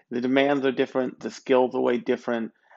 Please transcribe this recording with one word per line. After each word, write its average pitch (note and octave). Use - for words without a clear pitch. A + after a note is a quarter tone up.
the A#2+
demands C3+
are C3+
different, B2+
the A2
skills B2+
are C3
way B2+
different. A#2